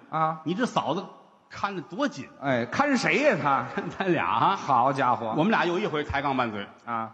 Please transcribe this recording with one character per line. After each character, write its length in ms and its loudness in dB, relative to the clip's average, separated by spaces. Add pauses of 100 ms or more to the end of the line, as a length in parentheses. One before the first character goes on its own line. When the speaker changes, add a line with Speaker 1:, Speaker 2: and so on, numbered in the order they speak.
Speaker 1:
啊。 360 -2
Speaker 2:
你 100 -2
这 100 -2
嫂 300 -2
子 100 -6 (460)
看 240 -6
得 80 -8
多 240 -4
紧。 220 -8 (120)
Speaker 1:
哎， 260 0
看 300 2
谁 260 2
呀， 200 4
他？ 280 2
Speaker 2:
<laughs> 40 -12
看 160 -6
咱 220 0
俩 120 0
啊。 300 4
Speaker 1:
好 380 4
家 240 2
伙。 200 -4
Speaker 2:
我 60 4
们 80 4
俩 140 4
有 120 0
一 80 -2
回 200 -2
抬 180 -4
杠 140 0
拌 160 2
嘴。 120 -6 (200)
Speaker 1:
啊。 300 -6